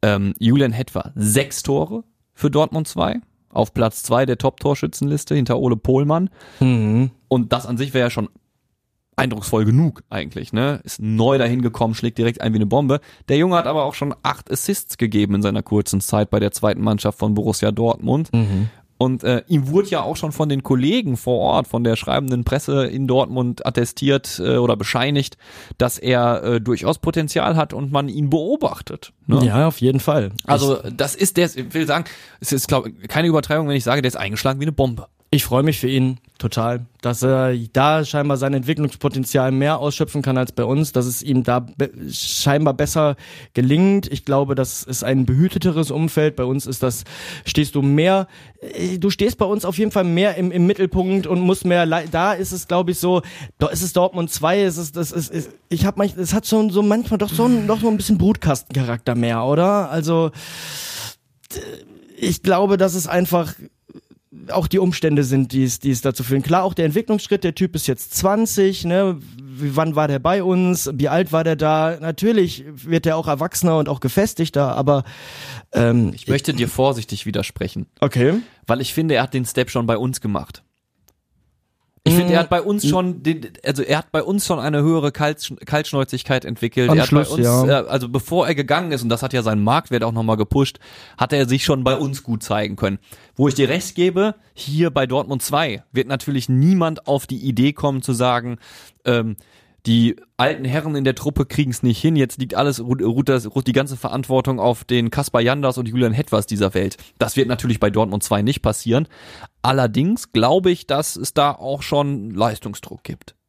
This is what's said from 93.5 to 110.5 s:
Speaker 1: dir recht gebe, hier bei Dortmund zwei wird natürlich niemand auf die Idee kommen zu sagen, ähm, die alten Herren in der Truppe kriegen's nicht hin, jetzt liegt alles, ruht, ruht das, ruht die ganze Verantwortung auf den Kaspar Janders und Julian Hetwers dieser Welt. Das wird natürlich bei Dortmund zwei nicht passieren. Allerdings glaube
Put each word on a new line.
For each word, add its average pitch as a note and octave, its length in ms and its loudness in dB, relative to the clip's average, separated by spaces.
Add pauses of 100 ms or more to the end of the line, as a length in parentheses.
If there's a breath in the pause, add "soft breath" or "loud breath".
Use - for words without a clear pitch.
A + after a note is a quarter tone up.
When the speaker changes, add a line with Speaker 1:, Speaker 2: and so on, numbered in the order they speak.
Speaker 1:
dir C#3 140 2
recht F3 260 -4
gebe, F#3 400 2 (180 soft breath)
hier D#3 380 0
bei C3+ 160 0
Dortmund C3+ 360 -2
zwei C#3+ 500 -2
wird B2 160 0
natürlich C3+ 400 -4
niemand D#3+ 580 2
auf C#3+ 220 -2
die C3 100 -8
Idee C3 340 2
kommen C3+ 300 -2
zu C3+ 120 -2
sagen, A#2+ 420 -2 (480 loud breath)
ähm, A2+ 320 0 (480 soft breath)
die A#2 300 4 (220)
alten C3 280 0
Herren D3 300 -2
in C#3 80 -2
der C3 140 2
Truppe D3 280 -2
kriegen's C3 380 -2
nicht A#2+ 180 2
hin, E3 140 2
jetzt C3+ 240 2
liegt B2+ 160 -6
alles, C3+ 260 0
ruht, B2 220 -2
ruht A#2+ 260 2
das, A#2 240 0
ruht C3 140 -2
die B2+ 60 2
ganze C3+ 240 0
Verantwortung C3 640 -2
auf A#2 240 0
den A#2+ 260 0
Kaspar C3+ 300 0
Janders B2+ 360 2
und B2 120 -4
Julian A#2 240 2
Hetwers A2 340 0
dieser G2+ 280 0
Welt. G2 240 -2 (200 loud breath)
Das G#2+ 180 0
wird C3 120 2
natürlich A#2+ 320 -2
bei G#2 100 2
Dortmund G#2 320 0
zwei G#2 200 0
nicht B2 200 0
passieren. A#2 460 0 (520 loud breath)
Allerdings C3 720 0
glaube D#3+ 380 4